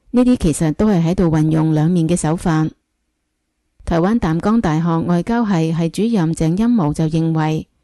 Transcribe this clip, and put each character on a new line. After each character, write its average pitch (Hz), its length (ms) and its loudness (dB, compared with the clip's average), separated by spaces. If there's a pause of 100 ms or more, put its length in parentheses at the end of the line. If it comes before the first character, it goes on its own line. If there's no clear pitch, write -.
(120)
呢 247 120 4
啲 247 120 2
其 156 180 0
實 156 180 0
都 214 160 0
係 170 160 2
喺 165 100 0
度 190 100 0
運 156 260 2
用 156 240 0
兩 151 160 2
面 165 180 0
嘅 175 80 0
手 160 180 -2
法。 160 320 0 (1200)
台 170 140 0
灣 202 200 2
淡 165 220 -2
江 220 200 0
大 160 200 0
學 165 260 0
外 175 160 0
交 233 220 -2
系 165 300 0
系 165 160 0
主 185 120 -4 (120)
任 165 180 0
鄭 160 240 -2
欽 226 120 0
模 165 260 2
就 160 100 -2
認 160 280 0
為， 156 360 -2 (160)